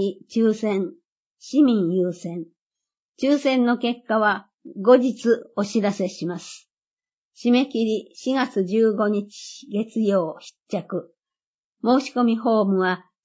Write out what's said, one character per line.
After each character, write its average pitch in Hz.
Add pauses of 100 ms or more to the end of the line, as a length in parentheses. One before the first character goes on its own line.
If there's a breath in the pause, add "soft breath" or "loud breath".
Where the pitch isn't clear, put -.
(300)
抽 226
選、 202 (480)
市 294
民 202
優 180
先。 170 (760)
抽 285
選 262
の 240
結 240
果 220
は、 208 (260)
後 214
日 240 (280)
お 202
知 208
ら 196
せ 185
し -
ま 180
す。 - (680)
締 240
め 254
切 226
り 214
四 -
月 214
十 220
五 208
日 -
月 220
曜 190
必 - (120)
着。 175 (680)
申 254
し 269
込 247
み 226
フ 226
ォ 220
ー -
ム 190
は 180 (200)